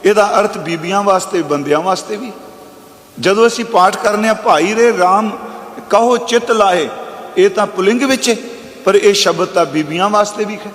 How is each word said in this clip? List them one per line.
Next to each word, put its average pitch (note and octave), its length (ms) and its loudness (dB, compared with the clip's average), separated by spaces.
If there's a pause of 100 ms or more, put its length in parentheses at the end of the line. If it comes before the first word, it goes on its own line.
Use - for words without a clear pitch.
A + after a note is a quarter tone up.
ਇਹਦਾ G#3 340 2
ਅਰਥ G3+ 180 -2
ਬੀਬੀਆਂ E3+ 460 -4
ਵਾਸਤੇ, F#3+ 380 0
ਬੰਦਿਆਂ D3 400 -2
ਵਾਸਤੇ F#3 340 -4
ਵੀ। A3 160 -12 (880)
ਜਦੋਂ G3+ 280 4
ਅਸੀਂ A3+ 180 -2
ਪਾਠ G#3 320 2
ਕਰਨੇ G#3+ 320 0
ਆ, A3 40 2
"ਭਾਈ F#3+ 420 2
ਰੇ A3+ 220 4
RAM F#3+ 340 2 (580)
ਕਹੋ A#3 280 4
ਚਿੱਤ A#3 340 -2
ਲਾਹੇ", F#3 380 2 (480)
ਇਹ F#3+ 120 4
ਤਾਂ G3+ 180 0
ਪੁਲਿੰਗ F#3+ 340 0
ਵਿੱਚ C4 280 0
ਹੈ, A3+ 60 2 (500)
ਪਰ G3 100 2
ਇਹ G3+ 180 4
ਸ਼ਬਦ F3 340 0
ਤਾਂ E3+ 180 0
ਬੀਬੀਆਂ D#3 440 -2
ਵਾਸਤੇ G#3 360 0
ਵੀ G#3 100 -8
ਹੈ। G3+ 200 -14